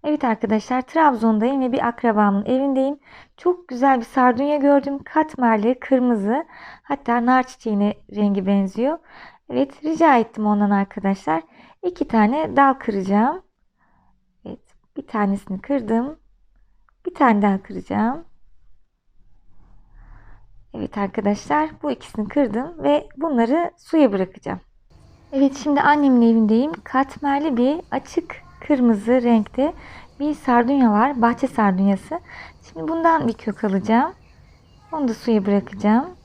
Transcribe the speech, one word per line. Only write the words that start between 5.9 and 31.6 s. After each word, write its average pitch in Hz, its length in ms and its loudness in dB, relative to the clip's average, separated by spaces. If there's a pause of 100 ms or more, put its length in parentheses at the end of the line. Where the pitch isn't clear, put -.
hatta 240 420 -4
nar 254 180 2
çiçeğine 208 500 -2 (220)
rengi 202 300 0
benziyor. 202 520 0 (520)
Evet, 269 340 -4
rica 311 340 2
ettim 214 280 -2
ondan 208 240 2
arkadaşlar. 196 760 -2 (400)
İki 359 240 -4
tane 247 480 0
dal 277 180 4
kıracağım. 214 680 -2 (1040)
Evet, - 140 -16 (380)
bir 277 100 -14
tanesini 202 540 -4
kırdım. 247 580 -4 (840)
Bir 359 80 -10
tane 226 280 2
daha 196 220 0
kıracağım. 208 640 -6 (2500)
Evet - 240 -8
arkadaşlar, 208 720 -4 (140)
bu 294 80 -4
ikisini 214 360 -8
kırdım 285 560 -4
ve 294 240 0 (100)
bunları 277 600 0
suya 294 340 2
bırakacağım. 190 480 -6 (760)
Evet, 269 280 2
şimdi 294 180 0
annemin 262 500 4
evindeyim. 226 400 2 (120)
Katmerli 277 760 -2
bir 277 240 0 (100)
açık - 440 -8 (320)
kırmızı 233 440 2
renkte 240 640 0 (460)
bir 294 140 -2
sardunya 247 580 2
var. 240 300 0
Bahçe 240 260 0
sardunyası. 196 720 0 (420)